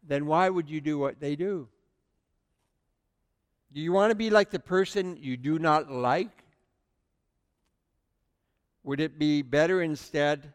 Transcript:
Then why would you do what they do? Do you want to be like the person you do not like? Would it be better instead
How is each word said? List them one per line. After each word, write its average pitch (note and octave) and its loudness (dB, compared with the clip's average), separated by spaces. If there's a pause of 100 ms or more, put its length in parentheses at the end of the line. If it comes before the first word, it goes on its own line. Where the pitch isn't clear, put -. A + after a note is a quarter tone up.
Then D3 -4
why E3+ 2
would F3 -4
you D#3 -6
do D3 -4
what C#3 -4
they D3 -4
do? F3 -6 (2000)
Do D3 -10
you E3 -2
want G3 4
to A3 2
be A3 -2
like G#3 6
the F#3 -4
person F#3 -2
you C3 -6
do D3 -2
not D#3 2
like? C3+ -2 (2500)
Would C#3 -4
it D3+ -4
be D3+ 2
better D#3 2
instead D3 -2